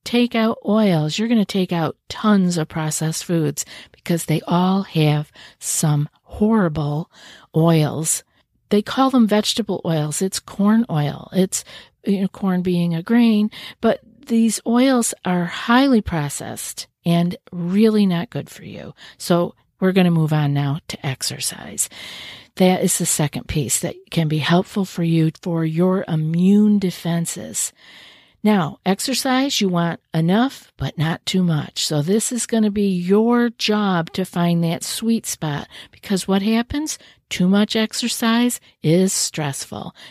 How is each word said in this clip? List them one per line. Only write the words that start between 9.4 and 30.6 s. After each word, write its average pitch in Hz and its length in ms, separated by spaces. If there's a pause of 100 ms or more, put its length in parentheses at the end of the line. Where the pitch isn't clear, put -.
oils. 151 380
It's 190 180
corn 220 520
oil. 147 420
It's, 190 300 (420)
you 196 160
know, 196 60
corn 185 340
being 175 320
a 165 80
grain, 226 480 (320)
but - 180 (280)
these 226 400
oils 247 480 (100)
are 180 200
highly 247 560
processed - 840 (180)
and 170 320 (160)
really 202 540
not 175 240
good 147 180
for - 160
you. - 300 (240)
So 175 380 (240)
we're 185 120
gonna 180 200
move 160 220
on 147 200
now 143 340
to - 160
exercise. - 880 (680)
That 185 260
is 190 160
the 170 80
second - 400
piece 143 320
that - 160 (160)
can 160 160
be 151 100
helpful 175 480
for - 180
you 165 280 (100)
for 165 240
your 180 420
immune 185 680
defenses. - 960 (680)
Now, 202 420
exercise, 262 760
you 202 100
want 170 320 (120)
enough, 185 640